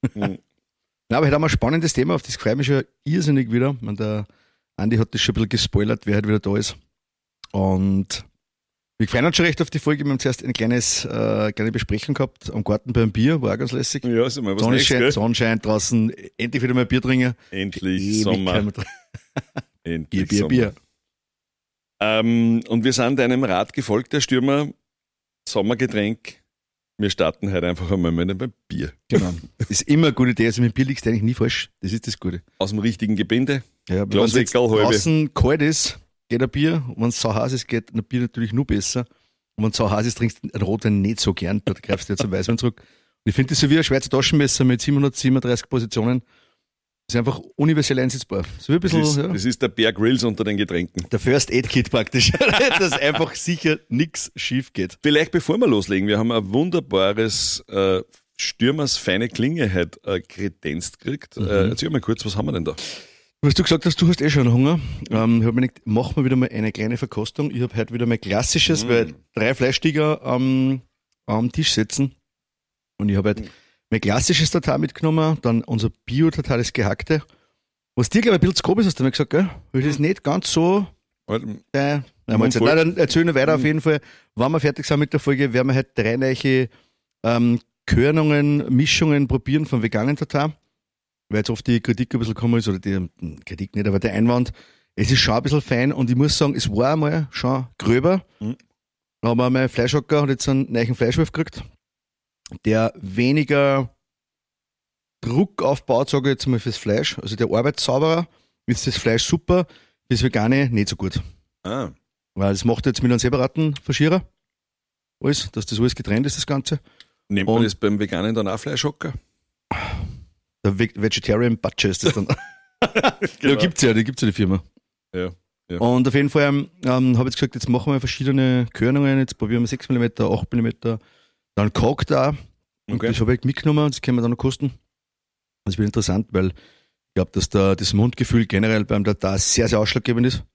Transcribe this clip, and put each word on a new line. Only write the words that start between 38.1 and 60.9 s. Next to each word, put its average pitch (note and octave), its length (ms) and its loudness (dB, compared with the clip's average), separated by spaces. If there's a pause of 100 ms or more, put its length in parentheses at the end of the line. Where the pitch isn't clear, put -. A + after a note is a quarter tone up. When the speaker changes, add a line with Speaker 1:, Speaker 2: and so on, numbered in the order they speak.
Speaker 2:
natürlich A#2 320 -4
nur C3+ 140 0
besser. A2 380 -2 (500)
Und G#2+ 100 -2
wenn's G#2+ 120 0
so A2 120 2
heiß G#2+ 180 2
ist, A#2 100 -4
trinkst - 260 -4
du - 100 -8
einen G#2 100 -2
Rotwein G2+ 380 2
nicht G#2 200 0
so G2 120 0
gern. F2 320 -2
Da G2 80 -2
greifst - 360 -6
du G#2 40 0
ja F#2+ 40 -4
zum G#2 140 -2
Weißwein F#2+ 260 -2
zurück. B2 240 -2
Und - 480 -10
ich G2+ 60 0
finde C3 140 2
das B2+ 120 2
so C#3+ 80 4
wie D3+ 80 6
ein D#3+ 60 4
Schweizer C3+ 260 0
Taschenmesser C3+ 560 2
mit B2 160 4
siebenhundertsiebenunddreißig C3 880 0
Positionen. A#2+ 520 -2 (880)
Ist - 60 -6
einfach A#2+ 240 -2 (160)
universell D3 420 2
einsetzbar. B2 460 -4 (160)
So - 120 -4
wie D3+ 60 4
ein F3 40 0
bisschen, E3+ 200 2
Speaker 1:
Das D3+ 80 2
ist, D3 80 0
Speaker 2:
ja. C3+ 120 -2
Speaker 1:
das G2+ 160 -4
ist A#2+ 180 -2
der B2 60 0
Bear A2+ 220 0
Grylls A2 320 2
unter A2+ 200 -2
den G#2 140 -2
Getränken. F2 540 -4
Speaker 2:
Der A2 60 0
First C3 340 2
Aid B2 160 0
Kit - 220 0
praktisch. A#2+ 420 0
<laughs> B3+ 480 2
Dass F3+ 140 0
einfach D3+ 400 0
sicher D#3+ 460 -2 (100)
nix D3 460 -2
schief - 380 -6
geht. F2+ 280 -6
Speaker 1:
Vielleicht D3+ 300 2
bevor - 260 0
wir A#3+ 100 2
loslegen, G2+ 400 2
wir G#2 120 2
haben A#2 120 0
ein G#2 220 -2
wunderbares, A2 1120 0
äh, F#2+ 360 0 (340)
Stürmers C#3 600 -2
feine G#2 300 -2
Klinge B2+ 460 -2
heute, F2 300 -4
äh, F#2+ 180 -4
kredenzt F2 800 -10